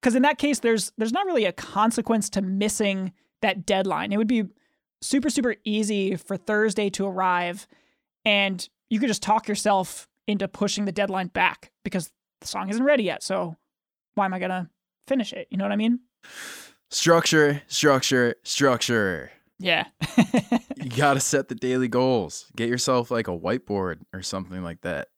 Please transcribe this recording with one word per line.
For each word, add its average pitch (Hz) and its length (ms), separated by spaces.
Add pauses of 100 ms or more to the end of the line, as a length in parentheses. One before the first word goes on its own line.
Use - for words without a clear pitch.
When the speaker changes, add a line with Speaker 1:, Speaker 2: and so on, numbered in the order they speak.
Speaker 1:
'Cause 233 120
in 254 80
that 294 160
case, 285 220
there's, 226 380
there's 220 140
not 381 140
really 330 180
a 175 80
consequence 220 800
to 196 120
missing 196 720 (300)
that 190 240
deadline. 190 460
It 208 60
would 220 80
be 220 180 (580)
super, 277 260
super 240 360
easy 208 520
for - 200
Thursday 214 540
to 196 160
arrive, 180 600 (580)
and 196 440 (200)
you 220 120
could 262 80
just 214 140
talk 214 260
yourself 202 580 (200)
into 196 220
pushing 208 360
the 190 80
deadline 190 360
back - 420 (140)
because 180 280 (280)
the - 60
song 190 240
isn't 233 140
ready 277 200
yet, 170 180
so 175 340 (580)
why 202 100
am 190 80
I 185 60
gonna 185 320 (360)
finish 262 260
it? - 180
You 185 80
know 196 60
what 202 80
I 202 40
mean? 233 240 (920)
Speaker 2:
Structure, 156 760
structure, 131 760
structure. 110 880 (280)
Speaker 1:
Yeah. 170 280 (300)
<laughs> 233 100 (560)
Speaker 2:
You 139 60
gotta 135 320
set 135 280
the 131 60
daily 127 340
goals. 123 680
Get 117 140
yourself, 123 400
like, 117 180
a 90 80
whiteboard 92 640 (140)
or 92 80
something 90 400
like 85 180
that. 80 380